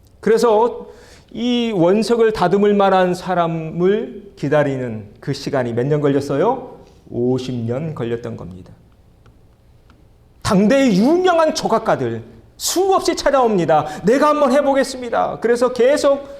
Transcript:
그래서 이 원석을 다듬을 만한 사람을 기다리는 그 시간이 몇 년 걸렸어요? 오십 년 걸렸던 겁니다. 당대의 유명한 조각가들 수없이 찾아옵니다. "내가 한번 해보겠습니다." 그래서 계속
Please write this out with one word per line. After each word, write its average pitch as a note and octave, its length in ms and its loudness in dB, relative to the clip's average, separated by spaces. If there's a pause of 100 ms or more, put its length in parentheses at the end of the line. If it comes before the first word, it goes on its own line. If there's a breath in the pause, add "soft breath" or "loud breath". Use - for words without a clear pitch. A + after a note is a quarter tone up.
(200)
그래서 A3 680 0 (440 loud breath)
이 A#3+ 420 -2
원석을 G#3+ 580 2
다듬을 G3+ 420 2
만한 F#3+ 400 2
사람을 F3 1200 -2
기다리는 C3 840 -2
그 D3 120 -6
시간이 B2+ 400 -4
몇 A#2+ 140 -2
년 D3 140 0
걸렸어요? C#3+ 800 -2 (280 loud breath)
오십 B2 460 -4 (100)
년 C#3 300 -6
걸렸던 A#2 420 -6
겁니다. F#2 360 -18 (1700)
당대의 G#3+ 560 2
유명한 E4 560 2
조각가들 C3+ 680 -2 (340)
수없이 F#4 600 0
찾아옵니다. G#3 880 0
"내가 C4+ 240 4
한번 D4 240 2
해보겠습니다." B3+ 880 0
그래서 A#3+ 320 0
계속 C#4 560 2 (100)